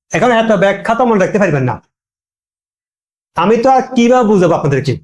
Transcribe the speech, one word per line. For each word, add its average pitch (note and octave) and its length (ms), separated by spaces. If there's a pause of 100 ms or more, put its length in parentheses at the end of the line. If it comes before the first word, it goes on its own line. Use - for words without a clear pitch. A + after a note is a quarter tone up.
(100)
এখন A3 220
এত A3+ 200
ব্যাখ্যা G3 420
তো A#3 120
মনে A3 160
রাখতে F#3 160
পারবেন D3+ 260
না। A#2+ 100 (1600)
আমি G3 200
তো A#3 140
আর C4 120 (120)
কিভাবে B3 340
বুঝাবো F3+ 260
আপনাদেরকে? C3+ 500